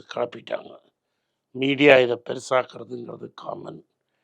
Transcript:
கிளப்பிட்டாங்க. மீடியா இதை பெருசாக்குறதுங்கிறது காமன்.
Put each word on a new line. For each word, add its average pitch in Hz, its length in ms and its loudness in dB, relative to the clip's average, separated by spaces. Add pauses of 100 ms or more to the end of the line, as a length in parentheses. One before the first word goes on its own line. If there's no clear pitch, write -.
(120)
கிளப்பிட்டாங்க. - 580 -8 (800)
மீடியா 135 460 6
இதை 120 280 2
பெருசாக்குறதுங்கிறது 120 1080 -8
காமன். - 480 -14 (420)